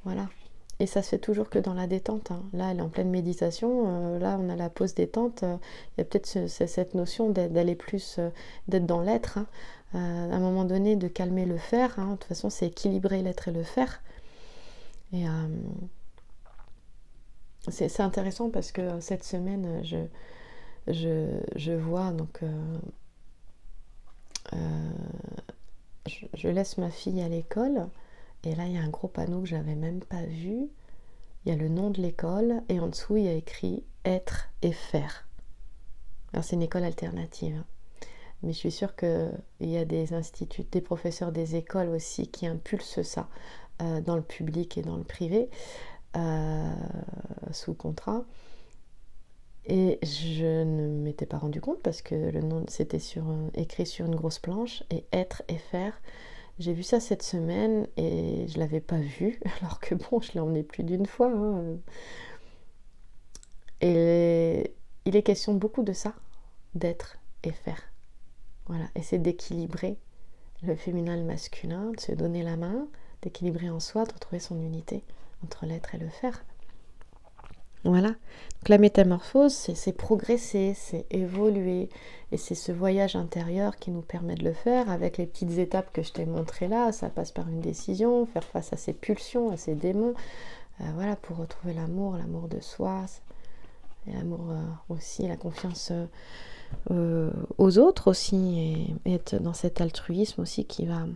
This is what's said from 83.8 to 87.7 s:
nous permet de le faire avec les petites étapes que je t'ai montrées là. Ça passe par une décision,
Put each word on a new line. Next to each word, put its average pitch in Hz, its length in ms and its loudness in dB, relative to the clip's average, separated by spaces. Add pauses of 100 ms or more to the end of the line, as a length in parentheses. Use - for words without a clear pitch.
nous 170 100 -4
permet 170 320 -4
de 170 100 -2
le 165 100 4
faire 240 360 4
avec 175 300 2
les 170 80 0
petites 175 320 0
étapes 185 340 2
que 160 80 0
je 160 100 -4
t'ai 165 140 -4
montrées 165 420 0
là. 226 240 4
Ça 196 180 -2
passe 165 220 -2
par 175 160 -2
une 165 140 -2
décision, 202 640 4